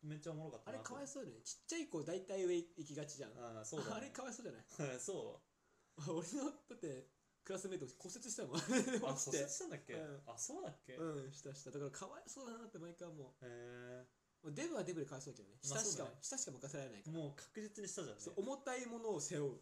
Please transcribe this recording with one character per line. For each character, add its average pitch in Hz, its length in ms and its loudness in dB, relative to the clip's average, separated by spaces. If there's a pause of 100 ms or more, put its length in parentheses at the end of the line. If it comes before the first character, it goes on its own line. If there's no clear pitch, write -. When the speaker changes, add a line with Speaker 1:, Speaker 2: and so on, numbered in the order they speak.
Speaker 1:
め 151 140 -2
っ 147 40 -6
ち 165 80 -4
ゃ 165 40 0
お - 20 0
も 156 100 -4
ろ 156 60 -2
か 113 80 -6
っ - 60 -12
た 220 80 -4
な 262 60 0
と。 - 20 -4
Speaker 2:
あ - 20 -6
れ - 40 -2
か 247 80 -2
わ 285 80 -4
い 269 60 -4
そ 269 140 -4
う - 20 -2
だ 147 60 -6
よ 110 60 -10
ね。 113 60 -16
ち - 200 -4
っ - 40 -20
ち - 60 -2
ゃ 330 60 2
い 311 100 0
子 151 160 2
大 185 220 2
体 190 180 4
上 175 100 10
行 165 300 2
き 147 100 -6
が 147 120 0
ち 131 100 -6
じ 139 80 -4
ゃ 107 40 -8
ん。 110 100 -12
Speaker 1:
あ 117 220 -4
あ、 110 40 -4
そ 156 140 0
う - 20 4
だ 214 100 2
ね。 - 60 2
Speaker 2:
あ 226 40 0
れ 277 100 -4
か 254 120 -4
わ 262 80 0
い - 40 -4
そ - 80 -8
う - 20 -8
じ 165 60 0
ゃ - 20 -6
な 113 80 -8
い？ - 60 -16
Speaker 1:
<laughs> 131 340 0
そ 143 420 0 (540)
う。 156 60 -6
Speaker 2:
あ、 170 100 2
俺 165 220 4
の、 285 160 4
だ - 260 -10
っ - 20 -14
て、 135 300 -2 (340)
ク 190 120 -2
ラ 185 40 2
ス 190 100 -2
メ 185 80 0
イ - 20 2
ト 131 80 -2 (120)
骨 180 160 -6
折 240 160 -4
し - 60 0
た 214 100 2
も 127 80 -2
ん。 - 0 -
<laughs> 165 60 6
落 - 60 2
ち - 40 4 (240)
て。 214 40 8
Speaker 1:
あ、 - 20 6
骨 139 420 4
折 143 80 2
し - 80 0
た 370 80 0
ん - 40 -4
だ 143 80 -2
っ - 40 -6
け？ 123 120 -6
Speaker 2:
う 160 80 0
ん。 143 240 -4
Speaker 1:
あ、 110 120 -6
そ 330 220 0
う - 20 -2
だ 170 80 0
っ - 160 -10
け？ 127 120 -8
Speaker 2:
う 147 300 0
ん、 143 40 -8
し - 100 -12
た 139 120 -4
し - 100 -12
た。 131 60 -6
だ 139 80 -2
か 143 80 0
ら 135 40 0
か 190 160 -6
わ - 140 -8
い - 80 -14
そ 269 160 -6
う 233 60 -4
だ 226 80 -4
な 233 80 -8
っ 214 40 -10
て 185 80 -8
毎 170 160 -6
回 175 140 -6
思 151 160 -6
う。 127 40 -10 (140)
Speaker 1:
へ 123 640 -6
え。 - 20 -20 (360)
Speaker 2:
ま 160 60 -4
あ、 147 40 -2
デ 269 160 0
ブ 330 60 0
は 196 100 2
デ 175 100 0
ブ 160 60 0
で 139 60 0
か 143 100 -6
わ - 20 -4
い 131 40 -6
そ 143 80 -6
う - 40 -6
だ - 20 -16
け 104 60 -14
ど 98 80 -16
ね。 - 180 -18
Speaker 1:
ま - 80 4
あ、 - 40 4
Speaker 2:
下 - 40 6
し 180 140 4
か、 - 60 0
Speaker 1:
そ - 0 -
う - 20 -4
だ - 60 -6
ね。 - 100 -14
Speaker 2:
下 262 160 0
し 240 80 4
か - 60 -4
任 135 160 -6
せ 147 100 -2
ら 139 60 0
れ 127 60 -6
な 104 80 -8
い 101 40 -12
か 151 80 -6
ら。 165 80 0
Speaker 1:
も 147 100 0
う 143 80 -6
確 - 240 -8
実 208 220 -6
に 185 60 -2
下 180 160 -2
じ 127 40 -4
ゃ 107 60 -6
ん - 20 -16
ね。 - 60 -12
Speaker 2:
そ 170 100 -2
う、 202 80 0
重 262 160 4
た 262 200 0
い 247 100 0
も 233 120 -2
の 226 140 2
を 156 80 4
背 165 180 2
負 139 140 6
う、 113 100 -8